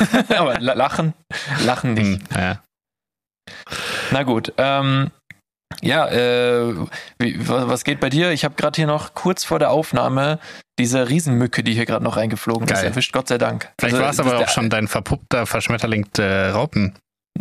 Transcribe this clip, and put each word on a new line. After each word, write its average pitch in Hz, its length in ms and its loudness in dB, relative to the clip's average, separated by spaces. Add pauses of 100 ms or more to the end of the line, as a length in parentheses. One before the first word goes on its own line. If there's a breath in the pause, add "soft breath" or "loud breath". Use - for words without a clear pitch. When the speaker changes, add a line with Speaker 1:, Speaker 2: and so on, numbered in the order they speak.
Speaker 1:
<laughs> - 320 2
Aber 139 220 2
la-, 131 160 0
lachen, 156 400 0 (500 loud breath)
lachen 123 300 0
nicht. 98 260 2 (100)
Speaker 2:
Hm, - 80 -4
ja. 92 220 -2 (1500 loud breath)
Speaker 1:
Na 135 120 0
gut, 117 340 -2
ähm, 139 540 0 (680)
ja, 143 260 2
äh, 123 680 2 (440 loud breath)
wie, 117 280 -2
wa-, 123 200 0
was 123 160 -2
geht 143 160 -2
bei 135 100 0
dir? 165 220 2
Ich 156 140 -2
hab 143 120 -4
grad - 180 0
hier 160 120 2
noch 151 260 -2
kurz - 300 -2
vor 165 160 -2
der 147 120 4
Aufnahme 135 680 0 (380 loud breath)
diese 123 320 2
Riesenmücke, 127 540 2
die 113 100 0
hier 113 120 2
grad 110 180 0
noch 110 140 -2
reingeflogen 113 500 0
ist, - 60 2
Speaker 2:
Geil. 98 120 0
Speaker 1:
erwischt, 120 280 -2
Gott 131 140 0
sei 123 100 2
Dank. 113 420 -2
Speaker 2:
Vielleicht 120 160 2
Speaker 1:
Also, 131 100 2
Speaker 2:
war's 143 120 0
Speaker 1:
das 143 100 0
Speaker 2:
aber 123 100 2
Speaker 1:
der 117 100 2
Speaker 2:
auch - 40 -2
schon 117 180 0
dein 110 180 0
verpuppter, 117 580 -2
verschmetterlingte 104 1080 0
Raupen. 107 420 0 (460)